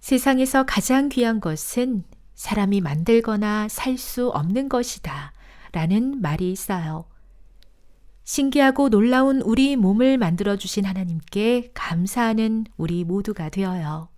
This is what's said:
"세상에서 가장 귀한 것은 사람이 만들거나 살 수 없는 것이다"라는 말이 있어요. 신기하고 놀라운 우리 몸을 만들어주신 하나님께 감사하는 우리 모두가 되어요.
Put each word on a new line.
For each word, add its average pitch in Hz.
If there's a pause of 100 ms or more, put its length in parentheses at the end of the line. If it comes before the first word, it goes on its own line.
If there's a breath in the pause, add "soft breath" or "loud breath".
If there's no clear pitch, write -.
"세상에서 262
가장 269
귀한 233
것은 202 (300)
사람이 202
만들거나 214
살 254
수 247
없는 196
것이다"라는 208
말이 170
있어요. 165 (1200)
신기하고 277
놀라운 254
우리 269
몸을 240
만들어주신 202
하나님께 196
감사하는 220 (120)
우리 170
모두가 185
되어요. 165 (100)